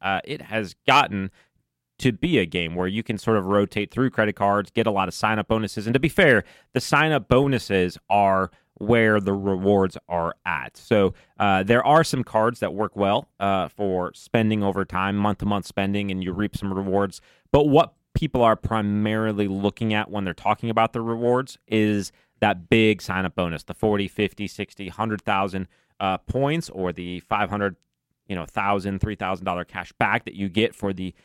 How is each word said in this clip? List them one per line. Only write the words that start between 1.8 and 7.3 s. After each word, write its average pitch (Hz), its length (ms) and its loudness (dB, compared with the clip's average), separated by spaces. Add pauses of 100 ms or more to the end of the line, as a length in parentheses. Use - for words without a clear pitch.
to 127 140 2
be 151 260 0
a 92 60 2
game 82 300 -4
where 90 120 -2
you 104 160 -4
can 107 140 -6
sort 110 200 0
of 92 100 -2
rotate 101 440 0
through 127 200 0
credit 104 240 0
cards, 101 360 0
get 113 160 0
a 110 40 0
lot 98 160 0
of 87 80 -8
sign-up 107 320 0
bonuses. 110 400 -4
And 117 80 -2
to 131 40 2
be 143 100 -2
fair, 135 340 6 (300)
the 131 80 0
sign-up 151 480 2
bonuses 117 680 2 (120)